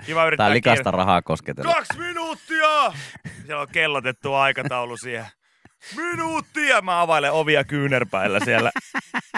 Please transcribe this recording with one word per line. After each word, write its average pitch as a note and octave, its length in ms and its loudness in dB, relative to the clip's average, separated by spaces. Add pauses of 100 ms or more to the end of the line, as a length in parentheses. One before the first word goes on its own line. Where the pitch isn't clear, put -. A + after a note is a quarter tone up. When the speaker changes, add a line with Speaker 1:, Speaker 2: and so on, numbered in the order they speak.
Speaker 1:
kiva D#3+ 220 2
yrittää B2+ 200 2
Speaker 2:
Tai G#2 80 4
likasta A#2 360 2
Speaker 1:
kier- - 40 0
Speaker 2:
rahaa F#2 260 4
kosketella. E2 520 -4
Speaker 1:
Kaksi - 260 -4
minuuttia! D#4 920 0 (540)
Siellä D3 160 -6
on C#3 100 -6
kellotettu C#3 640 -2
aikataulu B2 640 0
siihen. A#2 280 -10 (680)
Minuuttia! D#4+ 840 -2
Mä F3+ 200 0
availen D3+ 300 2
ovia D3+ 320 4
kyynärpäillä A#2+ 760 0
siellä. A2+ 320 2 (680)